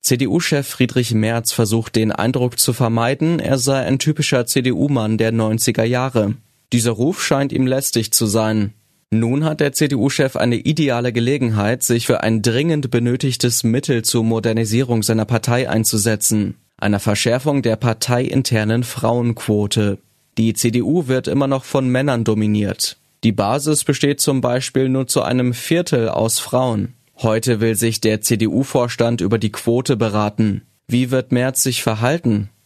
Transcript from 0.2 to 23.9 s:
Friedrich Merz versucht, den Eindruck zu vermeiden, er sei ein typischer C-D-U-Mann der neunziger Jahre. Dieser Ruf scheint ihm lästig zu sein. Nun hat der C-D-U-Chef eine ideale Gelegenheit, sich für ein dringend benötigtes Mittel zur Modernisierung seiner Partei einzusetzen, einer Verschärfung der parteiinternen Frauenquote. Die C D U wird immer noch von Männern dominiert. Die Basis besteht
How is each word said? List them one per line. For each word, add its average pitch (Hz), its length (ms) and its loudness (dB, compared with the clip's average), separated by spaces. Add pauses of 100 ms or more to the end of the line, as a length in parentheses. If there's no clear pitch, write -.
Friedrich 123 480 -2
Merz 113 380 0
versucht, 113 440 0
den 110 160 2
Eindruck 123 460 -2
zu - 160 2
vermeiden, 123 680 0
er - 160 0
sei 135 300 0
ein 131 120 2
typischer 143 460 0
C-D-U-Mann 123 720 0
der 113 160 2
neunziger 110 520 0
Jahre. 120 500 0 (400)
Dieser 120 160 2
Ruf 123 340 -2
scheint 139 300 0
ihm 135 120 0
lästig 127 460 -2
zu - 140 0
sein. 107 480 0 (360)
Nun 120 360 0
hat 151 140 -2
der 143 120 0
C-D-U-Chef 135 640 0
eine 120 200 2
ideale 127 540 0
Gelegenheit, 117 720 0
sich 120 220 0
für - 180 0
ein 110 200 0
dringend 139 480 0
benötigtes 120 760 0
Mittel 117 380 0
zur 113 220 0
Modernisierung 113 760 0
seiner 110 220 0
Partei 120 460 0
einzusetzen, 107 840 0 (200)
einer 101 240 0
Verschärfung 127 640 0
der 110 140 0
parteiinternen 120 1080 0
Frauenquote. 113 1120 0 (400)
Die 113 160 2
C 113 180 0
D 120 120 0
U 139 260 0
wird 131 200 0
immer 139 180 2
noch 135 180 -2
von 135 240 0
Männern 127 360 0
dominiert. 107 760 0 (240)
Die 113 100 4
Basis 139 520 0
besteht 143 360 0